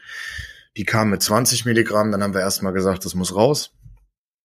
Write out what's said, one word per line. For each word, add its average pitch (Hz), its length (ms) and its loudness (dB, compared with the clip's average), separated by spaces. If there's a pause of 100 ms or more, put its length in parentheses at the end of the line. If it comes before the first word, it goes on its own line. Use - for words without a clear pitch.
(760)
die 98 80 -6
kam 110 260 2
mit 95 120 0
zwanzig 113 420 2
Milligramm, 110 480 2
dann 101 100 -2
haben 98 120 -2
wir 98 60 0
erstmal 95 320 -2
gesagt, 92 320 0
das 90 100 -8
muss 90 200 -2
raus. 131 380 2 (720)